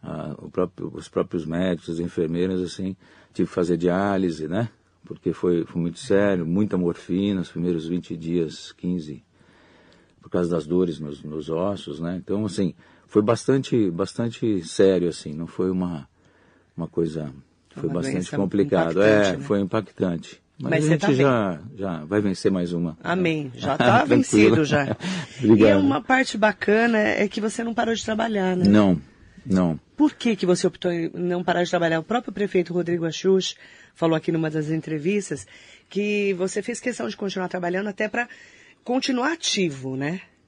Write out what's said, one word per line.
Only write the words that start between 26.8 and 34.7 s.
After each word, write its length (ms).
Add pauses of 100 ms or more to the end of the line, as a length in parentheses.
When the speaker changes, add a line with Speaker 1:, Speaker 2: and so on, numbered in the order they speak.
Speaker 2:
é 300
que 120
você 240
não 100
parou 200
de 100
trabalhar, 520
né? 120
Speaker 1:
Não, 320 (440)
não. 360 (160)
Speaker 2:
Por 180
que 220
que 100
você 200
optou 260
em 200
não 320
parar 200
de 60
trabalhar? 300
O 20
próprio 300
prefeito 400
Rodrigo 320
Axux 500 (400)
falou 220
aqui 160
numa 160
das 220